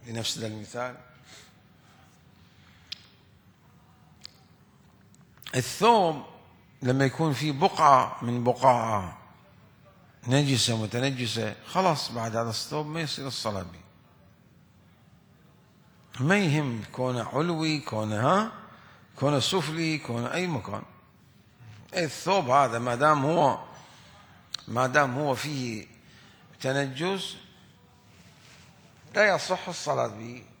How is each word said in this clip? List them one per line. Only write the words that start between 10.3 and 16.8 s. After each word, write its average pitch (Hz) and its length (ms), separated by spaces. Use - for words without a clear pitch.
متنجسة، 117 760
خلاص 170 460
بعد 113 240
هذا 117 140
الثوب 151 360
ما 156 140
يصير 139 260
الصلاة 107 360
به، 85 180
ما 175 180
يهم 143 440